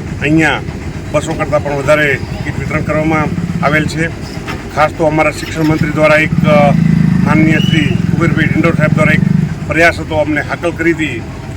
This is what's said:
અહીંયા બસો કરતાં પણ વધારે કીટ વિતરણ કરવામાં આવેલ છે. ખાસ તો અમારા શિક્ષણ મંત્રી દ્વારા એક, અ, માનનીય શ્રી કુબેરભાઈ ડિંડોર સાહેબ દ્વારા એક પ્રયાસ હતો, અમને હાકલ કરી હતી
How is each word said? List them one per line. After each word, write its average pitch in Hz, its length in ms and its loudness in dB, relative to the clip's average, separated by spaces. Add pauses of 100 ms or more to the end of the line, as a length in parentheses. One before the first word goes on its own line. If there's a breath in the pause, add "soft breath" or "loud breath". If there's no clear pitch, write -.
(220)
અહીંયા 147 400 2 (500)
બસો - 220 -2
કરતાં 147 300 -2
પણ 143 80 -4
વધારે 143 480 2 (240)
કીટ - 160 -6
વિતરણ 151 220 -4
કરવામાં 156 460 0 (380)
આવેલ 151 200 2
છે. 160 220 -2 (680)
ખાસ 151 160 2
તો 170 140 -2
અમારા 151 260 2
શિક્ષણ 160 320 -6
મંત્રી 156 260 2
દ્વારા 156 260 4
એક, 156 320 2
અ, 147 240 6 (520)
માનનીય 311 360 4
શ્રી 156 260 2
કુબેરભાઈ 156 600 0
ડિંડોર 165 300 2
સાહેબ 151 160 2
દ્વારા 156 200 2
એક 151 100 2 (460)
પ્રયાસ 160 320 2
હતો, 156 160 -6
અમને 151 260 0
હાકલ 139 300 -4
કરી 160 220 0
હતી 139 280 -4 (360)